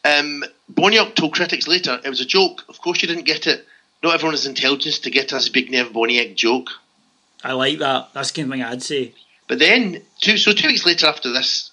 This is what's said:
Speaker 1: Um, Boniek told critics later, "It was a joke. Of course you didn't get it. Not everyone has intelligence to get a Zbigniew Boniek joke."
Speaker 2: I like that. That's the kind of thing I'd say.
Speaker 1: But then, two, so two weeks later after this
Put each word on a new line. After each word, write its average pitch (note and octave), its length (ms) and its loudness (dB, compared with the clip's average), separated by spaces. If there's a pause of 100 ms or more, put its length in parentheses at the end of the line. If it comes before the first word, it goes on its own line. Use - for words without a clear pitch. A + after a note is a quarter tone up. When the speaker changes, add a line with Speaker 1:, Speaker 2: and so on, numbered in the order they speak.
Speaker 1:
Um, D3 400 2 (280)
Boniek G3+ 420 4
told D#3 200 0
critics E3+ 340 -2
later, D#3 340 0
"It C#3 60 -6
was C3+ 140 -4
a B2+ 40 -6
joke. - 440 2
Of - 100 -20
course F3 220 -2
you F3 60 -2
didn't E3 180 -6
get D#3 200 -2
it. D3+ 200 -2 (360)
Not E3 120 2
everyone D#3+ 180 0
has C3 140 -2
intelligence C#3 540 0
to C3 100 -6
get C3+ 220 0
a C#3 40 -4
Zbigniew B2+ 560 0
Boniek A#2 440 0
joke." A#2+ 340 0 (720)
Speaker 2:
I C3 100 -6
like C3+ 260 0
that. C3+ 340 -2
That's C#3 200 -6
the D#3+ 100 -6
kind C3 100 -4
of C3 60 -4
thing B2 40 -4
I'd B2 200 -6
say. C3 320 -6 (340)
Speaker 1:
But - 100 -2
then, F#3+ 440 4 (180)
two, G#3+ 160 2
so - 160 4
two D4+ 160 2
weeks C4 160 -2
later E3 220 2
after D3 260 -2
this - 400 -4